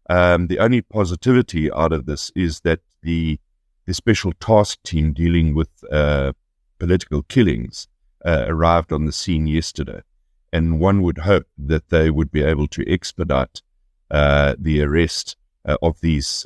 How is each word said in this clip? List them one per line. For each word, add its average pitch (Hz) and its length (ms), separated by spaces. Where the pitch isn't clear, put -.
Um, 87 380
the 90 120
only 117 220
positivity 95 920
out 80 220
of 67 120
this - 300
is 87 260
that 82 200
the, 80 380
the 92 80
special 98 400
task - 500
team 78 300
dealing 82 420
with, 78 140
uh, 71 420
political 85 440
killings, 78 640
uh, 80 220
arrived 82 440
on 76 140
the 73 60
scene 78 360
yesterday. - 540
And 82 280
one 98 240
would 85 160
hope 87 260
that 73 320
they 80 200
would 76 220
be 76 120
able 73 260
to - 220
expedite, - 720
uh, 71 500
the 76 220
arrest, 80 560
uh, 76 160
of 82 200
these, 76 440